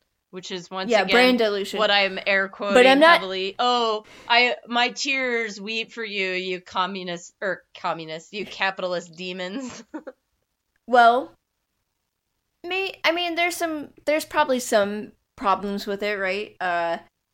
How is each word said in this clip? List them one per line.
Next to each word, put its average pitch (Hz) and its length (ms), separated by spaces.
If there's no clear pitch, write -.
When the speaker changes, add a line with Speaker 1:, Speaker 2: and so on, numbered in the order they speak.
Speaker 1:
Which 180 200
is, 180 220
once 190 180
Speaker 2:
Yeah, 214 120
Speaker 1:
again, 185 120
Speaker 2:
brand 247 260
dilution. 202 380
Speaker 1:
what 208 140
I'm 196 340
air 196 220
quoting 202 280
Speaker 2:
But 247 120
I'm 269 140
not 330 180
Speaker 1:
heavily. 190 400
"Oh, 233 460
I, 240 260
my 240 260
tears 247 680
weep 226 320
for 233 140
you, 196 240
you 185 320
communist," 180 800
or 180 220
communist, 165 540
"you 202 140
capitalist 180 720
demons." 185 720
<laughs> - 40
Speaker 2:
Well, 240 460
may-, 370 380
I 320 80
mean, 339 240
there's 339 200
some, 311 340
there's 302 200
probably 294 340
some 208 520
problems 202 500
with 202 180
it, 208 120
right? 196 440
Uh, 170 380